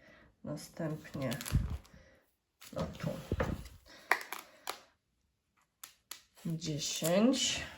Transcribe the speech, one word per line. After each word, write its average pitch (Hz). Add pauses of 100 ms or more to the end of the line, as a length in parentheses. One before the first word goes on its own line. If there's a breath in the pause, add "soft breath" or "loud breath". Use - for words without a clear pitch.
(440 soft breath)
następnie, 151 (1400 soft breath)
no -
tu. - (3250 loud breath)
Dziesięć. 170 (140)